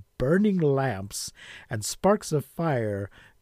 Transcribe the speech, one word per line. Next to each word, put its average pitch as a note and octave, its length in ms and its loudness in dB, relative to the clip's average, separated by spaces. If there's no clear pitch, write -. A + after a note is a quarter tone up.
burning F#3+ 400 2
lamps, C3+ 760 0
and A2 160 -6
sparks - 460 0
of D3 140 0
fire A2 680 -2